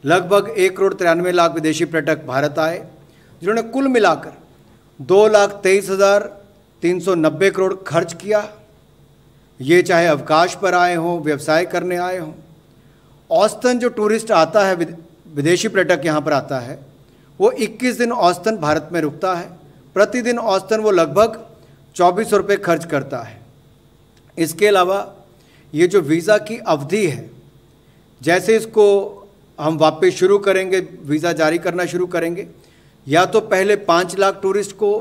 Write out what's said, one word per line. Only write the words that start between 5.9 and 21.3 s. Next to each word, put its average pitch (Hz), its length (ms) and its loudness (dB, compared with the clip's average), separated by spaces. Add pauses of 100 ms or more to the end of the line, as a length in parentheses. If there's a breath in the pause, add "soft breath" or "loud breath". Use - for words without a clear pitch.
तीन 180 160 0
सौ 180 160 -2
नब्बे 156 340 0
करोड़ 190 240 -2 (140)
खर्च 170 260 -2
किया। 208 340 -2 (1120 soft breath)
ये 160 220 4
चाहे 175 260 2
अवकाश 156 480 2
पर 185 200 0
आए 175 200 2
हों, 170 260 -4
व्यवसाय 156 440 -2
करने 175 320 -4
आए 180 200 -6
हों, 156 140 -12 (1000 soft breath)
औसतन 220 500 2
जो 240 100 0
टूरिस्ट 220 440 -2
आता 170 340 4
है, 190 80 0
विद-, 170 200 -6 (320)
विदेशी 165 400 -2
पर्यटक 180 380 0
यहाँ 151 160 0
पर 147 120 -2
आता 135 260 -4
है, 127 200 -14 (600 soft breath)
वो 208 120 4
इक्कीस 240 460 -4
दिन 233 140 0
औसतन 208 460 0
भारत 156 340 -2
में 170 100 -2
रुकता 156 340 -4
है। 170 140 -10 (460 soft breath)
प्रतिदिन 233 440 0
औसतन 220 400 -2
वो 214 120 2
लगभग 180 520 2 (520 soft breath)